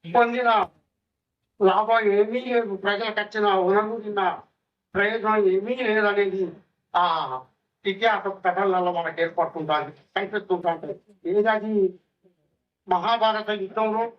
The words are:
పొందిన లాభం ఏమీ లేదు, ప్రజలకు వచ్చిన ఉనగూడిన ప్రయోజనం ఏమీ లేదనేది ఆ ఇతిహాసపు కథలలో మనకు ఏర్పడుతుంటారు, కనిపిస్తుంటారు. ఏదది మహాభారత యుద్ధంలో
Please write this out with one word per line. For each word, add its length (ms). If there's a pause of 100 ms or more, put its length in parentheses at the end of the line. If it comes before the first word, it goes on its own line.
పొందిన 460 (1160)
లాభం 360 (140)
ఏమీ 220 (100)
లేదు, 220 (120)
ప్రజలకు 380
వచ్చిన 240 (220)
ఉనగూడిన 540 (720)
ప్రయోజనం 600
ఏమీ 200 (140)
లేదనేది 560 (500)
ఆ 100 (840)
ఇతిహాసపు 560
కథలలో 520
మనకు 260
ఏర్పడుతుంటారు, 680 (240)
కనిపిస్తుంటారు. 800 (380)
ఏదది 420 (1120)
మహాభారత 600 (140)
యుద్ధంలో 400 (140)